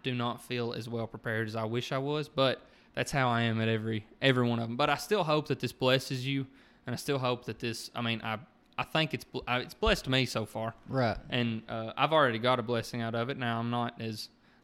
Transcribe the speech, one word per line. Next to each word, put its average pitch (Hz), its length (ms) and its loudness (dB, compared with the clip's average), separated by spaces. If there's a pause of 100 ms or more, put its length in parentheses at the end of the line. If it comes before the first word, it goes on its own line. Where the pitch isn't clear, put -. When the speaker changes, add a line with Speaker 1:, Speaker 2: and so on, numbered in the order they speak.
Speaker 1:
do 127 120 -2
not 120 280 -2
feel 120 320 -4
as 120 160 -8
well 113 160 -4
prepared 110 420 -4
as 107 80 -6
I 110 80 -2
wish 117 280 -2
I 135 60 0
was, 147 300 -2
but 135 380 2 (280)
that's - 180 -2
how 135 180 4
I 117 120 4
am 113 200 4
at 110 60 4
every, 110 360 0 (160)
every 127 260 6
one 117 120 2
of 113 100 -4
'em. 117 80 -6
But 147 140 4
I 143 60 4
still 202 280 2
hope 151 240 2
that 135 120 0
this 120 120 -2
blesses 131 540 2
you, 135 200 -2 (400)
and 123 60 -4
I 117 40 -2
still 143 220 0
hope 123 280 -2
that 113 120 -8
this, - 360 -6
I 120 80 -6
mean, 117 200 -2
I, 110 160 -4 (400)
I 127 60 -2
think 156 300 0
it's 123 100 -6
bl-, - 240 -10
uh, 123 140 0
it's - 120 -10
blessed - 320 0
me 131 200 2
so 113 180 -2
far. 110 300 -6 (120)
Speaker 2:
Right. 123 300 2 (140)
Speaker 1:
And, 117 360 0
uh, 113 300 -6
I've 143 160 2
already 135 260 4
got 123 200 2
a 120 40 -2
blessing 117 380 -2
out 113 140 -2
of 117 160 -2
it. 135 80 -6
Now, 117 200 -2
I'm 117 120 -2
not 120 320 -2
as, 113 260 -6 (360)